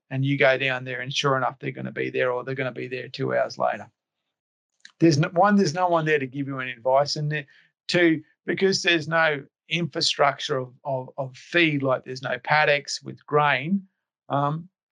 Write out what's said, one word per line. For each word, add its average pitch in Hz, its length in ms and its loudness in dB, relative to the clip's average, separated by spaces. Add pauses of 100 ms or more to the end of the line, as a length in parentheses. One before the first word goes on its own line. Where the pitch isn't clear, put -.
(100)
And 135 140 -2
you 139 140 0
go 135 180 6
down 131 280 -2
there 127 180 -8
and 131 100 -8
sure 139 240 2
enough, 127 240 -2
they're 139 100 -6
gonna 131 220 -8
be 131 160 -4
there 127 240 0
or 123 100 -4
they're 131 120 -8
gonna 131 180 -4
be 127 160 -10
there 127 200 -10
two 127 260 -4
hours 117 240 -2
later. 120 320 -2 (1080)
There's 160 180 6
no, 175 100 2
one, 190 280 4
there's 180 180 2
no 180 140 0
one 165 180 2
there 156 120 2
to 135 80 -4
give 135 200 -6
you 135 140 -6
any 127 120 -8
advice. 131 440 2
And 151 140 -2
there, 151 140 -4 (440)
two, 165 340 4 (240)
because 190 360 0
there's 165 260 2
no 160 360 0 (240)
infrastructure 151 880 -2
of, 123 140 -8 (120)
of, 131 340 -6
of 131 180 -10
feed, 156 460 0
like 131 220 0
there's 127 180 -12
no 123 160 -4
paddocks 147 640 0
with 131 240 -14
grain, 147 560 2 (460)
um, 143 400 -4 (240)